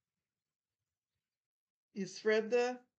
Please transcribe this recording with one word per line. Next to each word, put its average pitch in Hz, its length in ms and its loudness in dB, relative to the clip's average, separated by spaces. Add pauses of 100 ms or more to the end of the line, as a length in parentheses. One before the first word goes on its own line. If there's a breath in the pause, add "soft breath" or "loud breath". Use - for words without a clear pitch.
(2000)
you 190 100 -4
thread 214 460 0
the 247 260 2 (220)